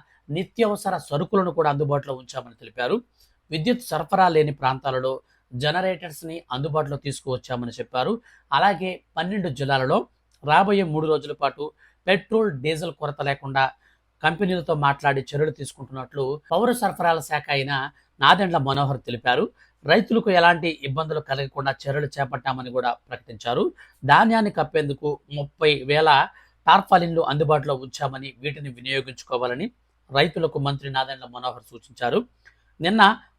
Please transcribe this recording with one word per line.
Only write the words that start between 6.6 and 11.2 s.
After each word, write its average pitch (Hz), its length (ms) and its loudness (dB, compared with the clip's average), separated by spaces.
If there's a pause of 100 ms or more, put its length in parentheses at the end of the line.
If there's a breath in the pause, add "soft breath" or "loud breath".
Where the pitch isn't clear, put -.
తీసుకువచ్చామని 123 720 -8
చెప్పారు. 131 360 -2 (360 soft breath)
అలాగే 180 420 2 (260)
పన్నెండు 185 320 -4 (100)
జిల్లాలలో 135 380 2 (440)
రాబోయే 190 400 4 (100)
మూడు 156 180 -2
రోజుల 147 300 -2